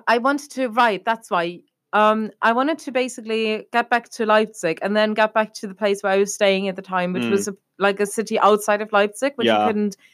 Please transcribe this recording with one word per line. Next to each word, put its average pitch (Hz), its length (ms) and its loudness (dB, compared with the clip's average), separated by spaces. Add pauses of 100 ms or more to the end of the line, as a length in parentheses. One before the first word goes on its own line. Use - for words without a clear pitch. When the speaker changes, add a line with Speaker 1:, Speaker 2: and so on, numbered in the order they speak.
Speaker 1:
I 233 100 4
wanted 277 340 -2
to, 262 160 -4
right, 220 380 0
that's 226 240 -4
why. 175 320 -2 (320)
Um, 214 380 2 (100)
I 220 120 4
wanted 294 260 0
to 285 120 -12
basically 220 800 -4
get 233 180 0
back 233 200 0
to - 160 -6
Leipzig 214 560 0
and 202 160 -2
then 214 160 2
get 214 200 2
back 214 220 0
to 220 120 -12
the 190 80 -12
place 202 260 -2
where 196 100 -2
I 190 60 2
was 202 160 0
staying 196 340 2
at 185 80 -6
the 196 60 -12
time, 180 320 -4
which 180 100 -4
Speaker 2:
Mm. 226 80 -2
Speaker 1:
was 202 160 0
a, 196 80 -10 (220)
like, 196 220 0
a 208 60 2
city 214 340 -4
outside 208 420 2
of 214 100 -10
Leipzig, 208 440 0
which 233 100 -4
you 160 80 4
Speaker 2:
Yeah. 214 140 2
Speaker 1:
couldn't 208 280 -2 (180)